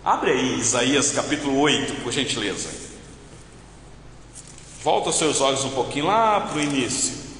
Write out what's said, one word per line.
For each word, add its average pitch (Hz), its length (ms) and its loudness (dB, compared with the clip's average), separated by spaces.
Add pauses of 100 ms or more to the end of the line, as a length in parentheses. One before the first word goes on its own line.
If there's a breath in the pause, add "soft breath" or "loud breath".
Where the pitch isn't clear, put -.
Abre - 280 2
aí 127 280 2
Isaías 127 520 2
capítulo 139 480 0
oito, - 440 2
por 120 80 -4
gentileza. 113 560 -2 (2250)
Volta 170 260 2
os 156 60 0
seus 139 240 2
olhos 135 240 2
um 131 60 -2
pouquinho 139 380 0
lá 214 340 4
pro 151 180 -4
início. 139 540 0 (260)